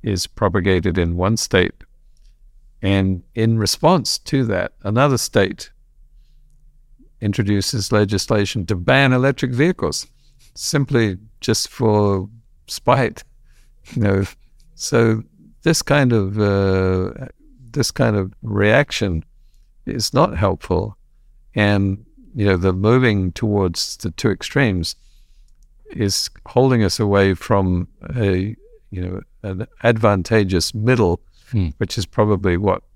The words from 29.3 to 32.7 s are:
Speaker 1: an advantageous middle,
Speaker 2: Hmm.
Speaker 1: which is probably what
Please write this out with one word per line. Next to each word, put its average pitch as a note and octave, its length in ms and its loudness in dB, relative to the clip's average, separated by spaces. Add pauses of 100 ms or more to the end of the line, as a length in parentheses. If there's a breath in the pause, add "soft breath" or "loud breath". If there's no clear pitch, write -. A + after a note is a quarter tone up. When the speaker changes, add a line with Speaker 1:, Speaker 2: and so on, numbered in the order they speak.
Speaker 1:
an F#2+ 220 -8 (180)
advantageous G#2 920 2
middle, G#2+ 460 2 (300)
Speaker 2:
Hmm. F#2 260 0
Speaker 1:
which - 200 -4
is F#2+ 80 -4
probably G2 520 0
what F#2+ 260 -2 (120)